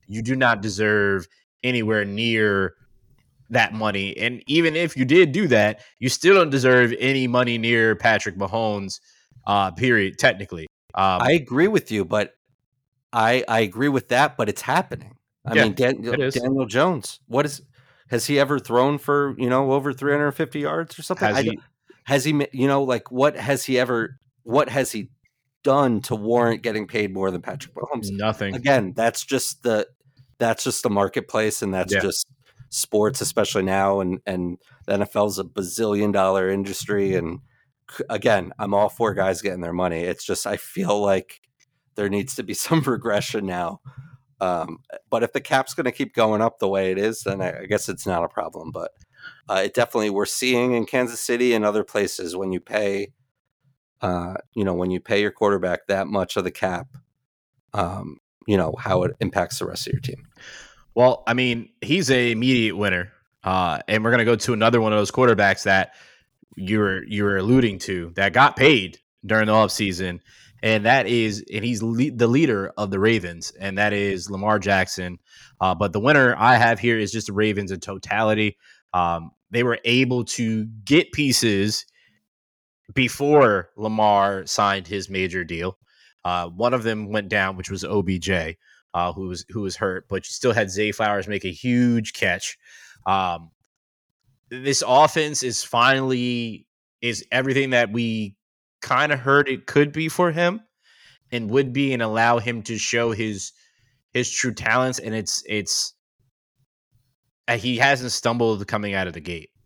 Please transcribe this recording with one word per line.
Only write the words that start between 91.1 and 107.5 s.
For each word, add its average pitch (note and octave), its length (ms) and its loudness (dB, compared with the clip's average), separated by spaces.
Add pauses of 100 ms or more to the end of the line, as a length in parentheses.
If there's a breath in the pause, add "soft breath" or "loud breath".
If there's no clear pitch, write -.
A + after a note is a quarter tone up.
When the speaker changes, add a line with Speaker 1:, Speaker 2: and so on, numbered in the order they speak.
Speaker 1:
make G2+ 180 -6
a F#2 60 -6
huge A#2+ 640 0
catch. - 440 -4 (480 loud breath)
Um, F2+ 460 -2 (1000)
this B2+ 380 -2
offense D3+ 560 4
is B2 220 -4
finally, B2 1040 0 (320)
is A#2 320 -4
everything C3 380 2
that A#2+ 200 4
we A2 460 -4 (460)
kinda C#3+ 340 0
heard C#3 320 2
it B2+ 180 -6
could D3 260 2
be D#3+ 160 -4
for E3+ 240 0
him F3 280 0 (680 soft breath)
and A2+ 200 -4
would C3 220 2
be C3+ 200 0
and A#2+ 100 -2
allow A2+ 360 2
him A2+ 260 -4
to A2+ 120 -8
show A#2 360 -2
his, G#2+ 400 -6 (600)
his B2 180 -2
true B2 220 -4
talents. B2 460 0
And A2 160 -8
it's, G#2+ 320 -6
it's, - 480 -4 (1500)
uh, A#2+ 80 0